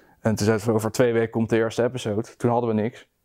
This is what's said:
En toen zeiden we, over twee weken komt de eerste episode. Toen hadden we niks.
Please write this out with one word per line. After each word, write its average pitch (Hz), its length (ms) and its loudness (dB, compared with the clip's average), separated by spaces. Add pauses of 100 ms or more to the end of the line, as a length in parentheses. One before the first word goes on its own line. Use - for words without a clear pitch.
(200)
En 110 140 0
toen 101 120 0
zeiden 110 200 2
we, 117 60 2
over 107 200 0
twee 123 200 2
weken 113 180 0
komt 113 200 -2
de 117 60 2
eerste 113 260 0
episode. 120 540 -4
Toen 120 140 0
hadden 120 240 0
we 107 60 0
niks. - 280 -6 (160)